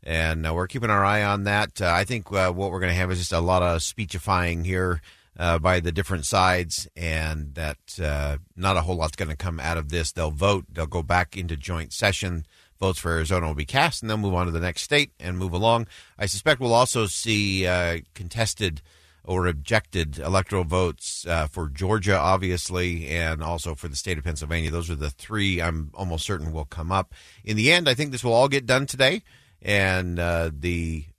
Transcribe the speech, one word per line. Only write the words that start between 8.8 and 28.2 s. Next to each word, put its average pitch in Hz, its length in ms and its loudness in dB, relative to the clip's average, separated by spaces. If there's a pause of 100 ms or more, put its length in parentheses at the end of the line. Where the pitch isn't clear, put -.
whole 90 140 0
lot's 80 220 -2
gonna 78 180 -4
come 82 240 -4
out 82 180 -2
of 76 120 -4
this. 82 240 -2
They'll 80 180 -2
vote. 95 400 0
They'll 80 160 -4
go 85 160 -2
back 87 320 0
into 87 220 -6
joint 80 340 -6
session. 90 540 -2 (340)
Votes 95 200 0
for 82 120 -2
Arizona 82 360 0
will 78 80 -2
be 73 100 -4
cast, 143 360 0
and 113 80 -6
they'll 110 80 0
move 101 180 0
on 90 100 0
to 85 80 -2
the 82 80 -2
next 87 220 -4
state 147 360 0
and 90 180 -6
move 92 140 -4
along. 113 340 2 (320)
I 104 100 -2
suspect 123 340 0
we'll 120 120 2
also 120 340 4
see, 98 600 0
uh, 87 320 0 (140)
contested 95 680 -4 (440)
or 90 220 0
objected 82 680 -2
electoral 92 460 0
votes, 87 640 -2
uh, 82 180 0
for 78 220 -6
Georgia, 95 500 2
obviously, 90 920 0
and 80 340 -2
also 82 320 -4
for 82 140 -10
the 71 80 -8
state 90 200 -4
of 71 60 -8
Pennsylvania. 78 480 -2
Those 85 180 -4
are 87 60 -2
the 73 140 -4
three 98 520 -2
I'm 80 320 -2
almost 85 320 -4
certain 80 280 -4
will 80 100 -6
come 80 260 -8
up. 92 240 0 (300)
In 107 140 -2
the 113 120 4
end, 170 200 4
I 127 60 4
think 143 180 -4
this 120 100 -6